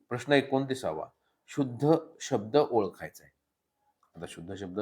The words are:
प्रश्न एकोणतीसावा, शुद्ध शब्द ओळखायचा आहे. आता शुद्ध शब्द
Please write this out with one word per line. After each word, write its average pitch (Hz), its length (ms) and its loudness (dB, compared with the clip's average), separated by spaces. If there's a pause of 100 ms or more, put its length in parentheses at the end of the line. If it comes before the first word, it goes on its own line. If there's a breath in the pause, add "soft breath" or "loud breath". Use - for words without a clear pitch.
प्रश्न 123 240 0
एकोणतीसावा, 131 760 2 (380)
शुद्ध 139 480 2 (260)
शब्द 110 360 -2
ओळखायचा 104 680 0
आहे. - 80 -20 (840)
आता 85 120 -12
शुद्ध 87 260 -12
शब्द 95 280 -8